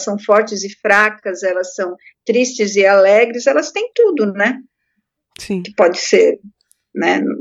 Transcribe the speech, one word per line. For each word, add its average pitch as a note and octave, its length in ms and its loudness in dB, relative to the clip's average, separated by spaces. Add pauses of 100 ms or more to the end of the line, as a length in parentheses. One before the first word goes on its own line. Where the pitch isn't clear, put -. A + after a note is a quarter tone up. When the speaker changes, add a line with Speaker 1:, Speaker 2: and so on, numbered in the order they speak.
Speaker 1:
são G3+ 140 -6
fortes G#3 460 0
e G3+ 60 -10 (100)
fracas, G#3 640 0
elas F#3 320 -4
são F3+ 200 -6 (300)
tristes A3+ 520 -2
e G3 100 4
alegres, G#3+ 600 4
elas D4+ 260 0
têm A4 220 -6
tudo, D4+ 380 2
né? A3 260 -2 (800)
Speaker 2:
Sim. F#3 240 -6
Speaker 1:
Que F#3 120 -12
pode F3+ 240 -4
ser, - 400 0 (560)
né? F3 260 -4 (200)